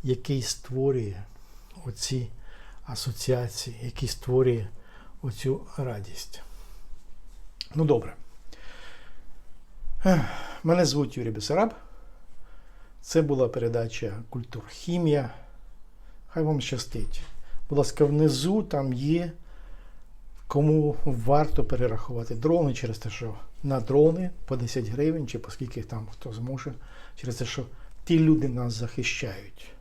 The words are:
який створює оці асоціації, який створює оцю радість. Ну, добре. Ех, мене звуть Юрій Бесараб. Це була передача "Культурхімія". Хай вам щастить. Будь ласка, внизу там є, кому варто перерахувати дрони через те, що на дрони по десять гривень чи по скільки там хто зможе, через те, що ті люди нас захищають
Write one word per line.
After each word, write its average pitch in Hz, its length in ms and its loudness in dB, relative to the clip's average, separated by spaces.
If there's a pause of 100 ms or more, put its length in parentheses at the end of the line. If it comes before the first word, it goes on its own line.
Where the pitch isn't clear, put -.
який 131 380 0
створює 127 720 0 (720)
оці 123 420 -2 (580)
асоціації, 123 960 -2
який 120 260 -4
створює 123 580 4 (540)
оцю 131 400 -2 (160)
радість. 110 640 -6 (1300)
Ну, 156 100 4
добре. 131 280 4 (1900)
Ех, 185 140 8 (440)
мене 170 220 6
звуть 139 320 0
Юрій 117 140 -2
Бесараб. 160 420 2 (1300)
Це - 200 2
була 135 260 4
передача 117 680 -2 (160)
"Культурхімія". 147 1000 0 (1000)
Хай 160 160 -2
вам 151 180 2
щастить. - 600 -2 (480)
Будь 143 80 4
ласка, 147 280 6
внизу 147 580 4
там 135 300 0
є, 165 380 2 (1160)
кому 151 480 4 (100)
варто 139 580 6
перерахувати 120 720 2
дрони 156 380 4
через 110 240 -2
те, 107 120 -6
що 107 240 -6 (300)
на 135 160 2
дрони 156 500 6 (160)
по 131 100 0
десять 117 320 -2
гривень 147 400 0
чи 110 120 -6
по - 120 -10
скільки 120 320 -6
там 110 280 -8
хто - 220 -8
зможе, 123 400 -6 (420)
через 127 200 -6
те, - 100 -4
що - 200 -6 (380)
ті 165 160 6
люди 156 280 8
нас 123 260 -2
захищають - 1080 -4